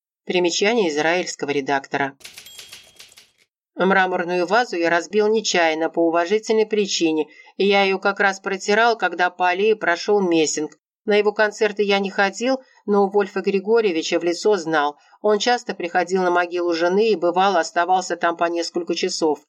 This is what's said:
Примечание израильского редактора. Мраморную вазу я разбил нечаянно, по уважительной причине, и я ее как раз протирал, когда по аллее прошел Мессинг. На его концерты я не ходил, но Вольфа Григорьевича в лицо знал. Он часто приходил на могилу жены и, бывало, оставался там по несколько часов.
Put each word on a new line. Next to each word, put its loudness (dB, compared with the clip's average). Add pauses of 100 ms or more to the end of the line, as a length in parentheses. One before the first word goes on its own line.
(240)
Примечание 0
израильского -2
редактора. -4 (1600)
Мраморную 0
вазу 0
я 2
разбил 0
нечаянно, 2
по -4
уважительной 0
причине, -2 (300)
и 0
я 4
ее 0
как -2
раз 0
протирал, 0
когда 0
по 0
аллее 2
прошел 0
Мессинг. 0 (280)
На 2
его 2
концерты 0
я 2
не -4
ходил, -2 (240)
но 2
Вольфа -2
Григорьевича 0
в -6
лицо 0
знал. -2 (240)
Он 2
часто -2
приходил -2
на 2
могилу 0
жены 2
и, 2
бывало, 2
оставался 0
там -2
по 0
несколько -4
часов. -2